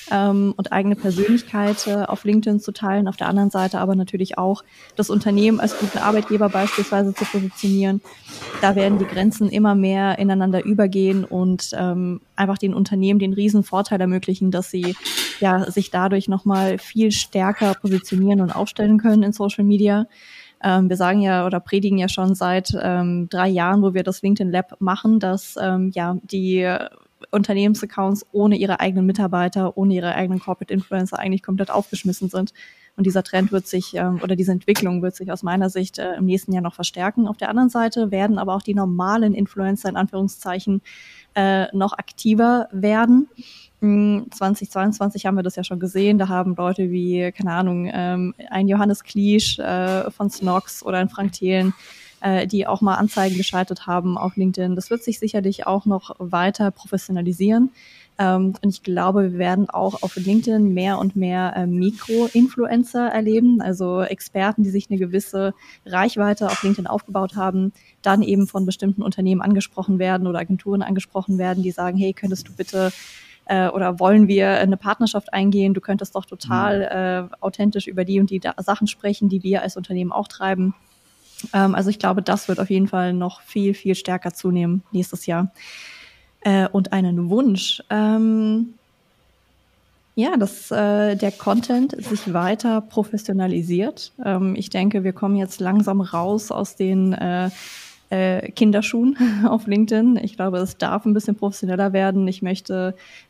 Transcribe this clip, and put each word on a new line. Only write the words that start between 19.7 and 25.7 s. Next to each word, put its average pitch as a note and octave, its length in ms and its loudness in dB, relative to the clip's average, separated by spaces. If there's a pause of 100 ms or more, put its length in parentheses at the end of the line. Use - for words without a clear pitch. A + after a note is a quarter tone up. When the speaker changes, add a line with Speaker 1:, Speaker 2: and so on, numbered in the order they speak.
Speaker 1:
Ähm, F#3 240 4
wir F3+ 80 0
sagen F#3 240 2
ja F#3 260 2
oder F#3 140 -2
predigen G3 380 0
ja F#3 100 0
schon F#3+ 260 0
seit, F#3 480 -2
ähm, F3 480 0
drei F#3 180 0
Jahren, F#3 340 2
wo F#3+ 120 2
wir F#3 80 0
das F#3 200 -6
LinkedIn G3 280 0
Lab F3+ 300 -2
machen, G3+ 400 2
dass, F#3+ 420 -2
ähm, F#3 320 0